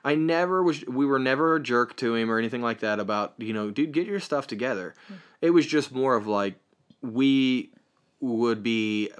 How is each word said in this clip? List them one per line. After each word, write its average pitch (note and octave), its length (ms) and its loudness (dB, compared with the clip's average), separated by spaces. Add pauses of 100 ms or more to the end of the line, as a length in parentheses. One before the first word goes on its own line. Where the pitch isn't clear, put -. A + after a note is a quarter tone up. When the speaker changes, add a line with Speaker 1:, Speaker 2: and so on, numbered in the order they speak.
Speaker 1:
I C#3+ 100 2
never E3+ 460 2
was, D3+ 240 0
we B2+ 200 -2
were C#3 120 2
never C3+ 380 2
a D#3+ 80 0
jerk A#2+ 340 0
to A#2 160 0
him A2+ 160 0
or A2+ 80 0
anything A2+ 240 -2
like A2+ 200 -4
that G#2 180 -2
about, G#2 400 -2
you A2 140 -6
know, G#2+ 180 -4
"Dude, D3 200 -2
get E3 140 0
your G3+ 140 -4
stuff C#3+ 260 -4
together." G#2 480 -6 (180)
Speaker 2:
Mm. G3 40 -16 (260)
Speaker 1:
It E3 80 4
was E3+ 160 6
just D3 260 0
more C3 240 2
of, G#2+ 120 -2
like, G2+ 280 0 (460)
we C3 720 2 (480)
would A#2 420 0
be G#2+ 480 0 (100)